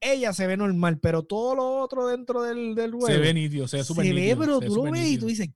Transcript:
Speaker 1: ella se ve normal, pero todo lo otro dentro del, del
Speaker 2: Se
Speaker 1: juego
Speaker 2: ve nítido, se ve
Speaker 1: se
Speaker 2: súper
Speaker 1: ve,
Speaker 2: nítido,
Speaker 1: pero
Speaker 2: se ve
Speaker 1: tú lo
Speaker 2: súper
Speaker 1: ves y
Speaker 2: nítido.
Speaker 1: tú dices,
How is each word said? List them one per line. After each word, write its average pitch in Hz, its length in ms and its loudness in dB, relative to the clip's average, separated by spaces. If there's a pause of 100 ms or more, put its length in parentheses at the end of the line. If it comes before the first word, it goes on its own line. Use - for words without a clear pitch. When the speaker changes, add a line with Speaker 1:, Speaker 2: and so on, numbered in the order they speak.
Speaker 1:
ella 254 320 0
se 190 120 -2
ve 185 120 0
normal, 175 440 2
pero 165 220 2
todo 226 320 -2
lo 262 260 0
otro 262 260 -2
dentro 247 360 -2
del, 233 320 -4
del 226 160 -2
Speaker 2:
Se 233 60 -8
Speaker 1:
juego 226 240 4
Speaker 2:
ve 160 120 4
nítido, 147 340 -2
se 143 100 -4
ve 139 60 -2
Speaker 1:
se 127 40 -6
Speaker 2:
súper 165 200 0
Speaker 1:
ve, 185 60 4
Speaker 2:
nítido, 190 260 2
Speaker 1:
pero 302 160 2
Speaker 2:
se 262 40 4
ve 214 80 -4
Speaker 1:
tú 208 80 0
lo 233 60 2
Speaker 2:
súper 294 100 -2
Speaker 1:
ves 330 100 0
y - 40 0
Speaker 2:
nítido. 269 160 2
Speaker 1:
tú 220 60 -2
dices, 214 280 -2